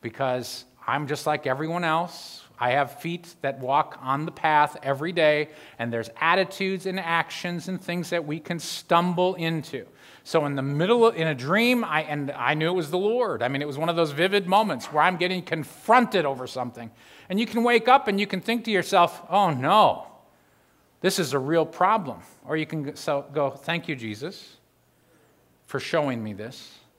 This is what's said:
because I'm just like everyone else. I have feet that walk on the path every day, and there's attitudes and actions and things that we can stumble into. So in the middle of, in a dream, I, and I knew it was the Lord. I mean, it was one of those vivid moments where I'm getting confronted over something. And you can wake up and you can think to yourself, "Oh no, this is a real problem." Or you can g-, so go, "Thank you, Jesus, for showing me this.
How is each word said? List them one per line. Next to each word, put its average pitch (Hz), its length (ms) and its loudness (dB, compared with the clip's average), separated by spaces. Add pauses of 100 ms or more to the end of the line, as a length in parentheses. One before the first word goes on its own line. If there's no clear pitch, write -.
because 127 640 -4 (200)
I'm 139 200 0
just 143 200 -4
like 151 200 -2
everyone 160 380 -4
else. 165 580 -4 (180)
I 123 120 2
have 139 280 0
feet 170 400 -10
that 135 180 -4
walk 135 420 0
on 135 260 -4
the 170 40 -8
path 151 520 4
every 139 280 -2
day, 151 380 4 (300)
and 117 140 -4
there's 113 180 -4 (100)
attitudes 190 680 0
and 185 140 -4
actions 170 680 -4
and 185 140 -6
things 175 300 -6
that 170 160 -2
we 151 120 -4
can 165 220 -8
stumble 180 760 2
into. 160 520 -4 (360)
So 151 240 0
in 143 80 -2
the 139 80 -2
middle 175 420 2
of, 220 120 4
in 160 100 0
a 156 80 0
dream, 220 500 2
I, 156 180 0
and 147 280 -4
I 139 240 0
knew 156 140 0
it 180 60 0
was 165 160 -2
the 180 80 0
Lord. 202 440 0
I 120 60 0
mean, 139 120 -2
it 147 60 -4
was 139 100 -8
one 160 120 -2
of 170 80 0
those 165 160 2
vivid 185 340 2
moments 190 400 2
where 147 160 2
I'm 180 140 4
getting 180 260 -2
confronted 185 840 2
over 131 220 -4
something. 120 440 -8 (380)
And 190 120 -2
you 240 40 0
can 226 180 -2
wake 240 260 4
up 262 200 6
and 196 100 0
you 202 80 0
can 190 140 -6
think 233 240 -4
to 226 60 -4
yourself, 180 580 4
"Oh 190 220 4
no, 147 560 4 (920)
this 185 180 0
is 139 160 -2
a 139 40 2
real 156 280 0
problem." 170 540 -2 (260)
Or 147 100 -4
you 156 100 -2
can 156 180 -6
g-, 143 100 -8
so 143 400 -4
go, 143 160 0
"Thank 165 380 -6
you, 151 80 -4
Jesus, 113 600 -12 (1080)
for 135 140 -6
showing 139 420 -2
me 107 100 -8
this. 107 460 -14 (200)